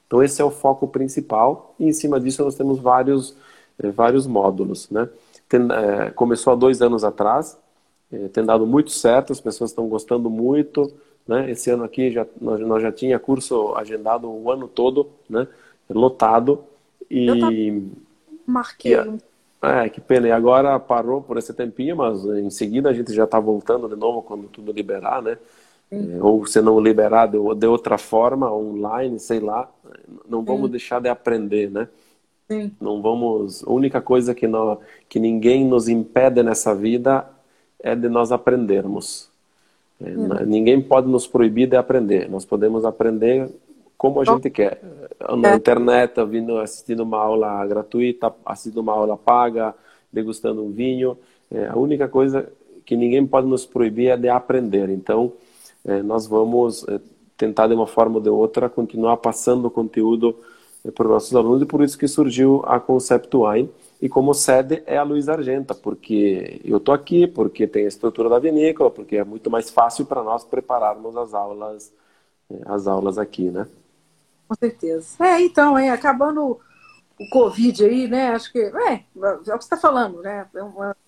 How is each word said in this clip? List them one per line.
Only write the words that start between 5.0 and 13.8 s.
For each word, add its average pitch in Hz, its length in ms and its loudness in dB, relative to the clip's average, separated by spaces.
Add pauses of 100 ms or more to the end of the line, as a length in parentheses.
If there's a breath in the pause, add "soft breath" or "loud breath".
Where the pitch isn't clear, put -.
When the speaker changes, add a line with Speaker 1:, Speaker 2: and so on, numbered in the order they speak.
Speaker 1:
Tem, 123 140 2 (100)
é, 107 400 -2
começou 120 420 2
há - 20 6
dois 127 260 4
anos 117 220 2
atrás, 110 520 -2 (560)
é, 101 180 -12
tem 110 140 -2
dado 110 220 2
muito 143 240 2
certo, 127 420 2
as 135 80 -6
pessoas 110 300 -6
estão 113 180 -6
gostando 117 440 -4
muito, 143 600 -2 (360 soft breath)
né? 131 240 -2
Esse - 180 -6
ano 120 140 0
aqui 127 260 -2
já, 117 160 -2 (160)
nós, 113 200 -4
nós 110 200 0
já 110 100 -2
tinha 127 280 -2
curso 123 560 -2
agendado 110 520 -4